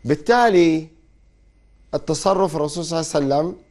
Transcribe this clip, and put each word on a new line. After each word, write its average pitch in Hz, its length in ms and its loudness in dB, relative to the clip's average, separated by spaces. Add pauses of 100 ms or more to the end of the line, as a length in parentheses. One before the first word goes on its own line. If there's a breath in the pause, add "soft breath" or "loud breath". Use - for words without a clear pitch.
بالتالي 170 840 2 (1040)
التصرف 175 600 -2
الرسول 151 280 -4
صلى 165 160 -4
الله 151 140 -8
عليه 143 120 0
وسلم 151 300 -2 (140)